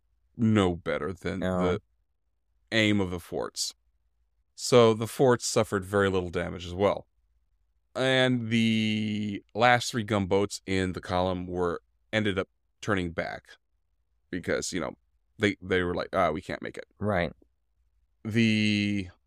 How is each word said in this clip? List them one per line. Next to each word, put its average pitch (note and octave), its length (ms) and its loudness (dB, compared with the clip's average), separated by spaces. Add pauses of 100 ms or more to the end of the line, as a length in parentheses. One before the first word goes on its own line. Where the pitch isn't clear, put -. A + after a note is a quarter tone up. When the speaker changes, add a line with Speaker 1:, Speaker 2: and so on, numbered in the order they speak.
(360)
Speaker 1:
no G#2+ 400 4
better D#2 360 -4
than F2+ 300 -6
Speaker 2:
Oh. F#2 200 0
Speaker 1:
the F2+ 200 0 (880)
aim G#2 300 2
of F2+ 100 -2
the F2+ 80 -6
forts. - 560 -8 (800)
So A#2 380 6
the A2 140 -4
forts B2 400 2
suffered G#2 380 0
very G2 260 2
little F2+ 200 -2
damage F2 360 -6
as F2 80 -10
well. G2 320 0 (880)
And B2+ 560 2
the G#2+ 920 0 (120)
last A#2+ 360 2
three A#2 120 -4
gunboats G2 640 0
in F#2+ 260 0
the F2+ 80 -10
column F2+ 460 -2
were, F2+ 340 -2 (320)
ended G#2 260 0
up F#2 100 -2 (320)
turning F#2 320 -2
back - 440 -8 (760)
because, E2 420 -4
you F#2 80 -2
know, A#1+ 140 -6 (440)
they, G#2 240 0
they F#2 200 0
were F2 120 -2
like, - 180 -4
"Ah, F2 180 2
we D#2 100 -4
can't - 220 -10
make A#1 140 -10
it." - 100 -14 (120)
Speaker 2:
Right. F#2+ 340 0 (920)
Speaker 1:
The, G#2+ 840 2 (180)